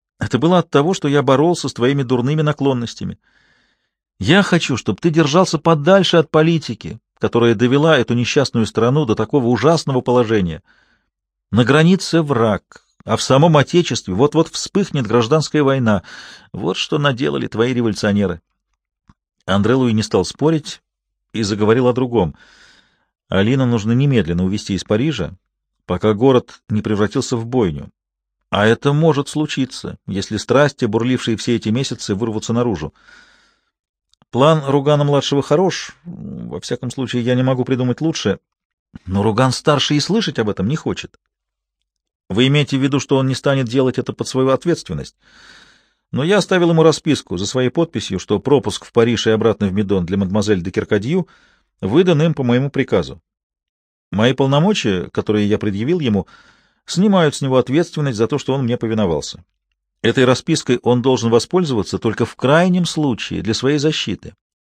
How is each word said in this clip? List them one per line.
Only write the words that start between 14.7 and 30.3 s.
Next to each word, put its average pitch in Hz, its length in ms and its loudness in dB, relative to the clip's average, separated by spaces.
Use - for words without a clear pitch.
гражданская 127 560 2
война. 123 400 2
Вот 165 240 -4
что - 200 -4
наделали 139 500 -2
твои 117 260 -2
революционеры". 101 680 0
Андре 101 280 2
Луи 131 180 2
не 107 120 0
стал 98 200 0
спорить 151 580 -2
и 110 100 -4
заговорил 107 440 0
о 123 60 2
другом. 117 420 0
"Алину 113 380 0
нужно 117 260 -2
немедленно 110 540 0
увезти 101 280 -4
из 90 120 -4
Парижа, 107 500 -2
пока 104 280 0
город 123 560 0
не 107 120 -2
превратился 107 540 -2
в 113 100 -6
бойню. 98 440 -2
А 101 160 2
это 117 280 2
может 147 340 2
случиться, - 800 -6
если 101 320 -6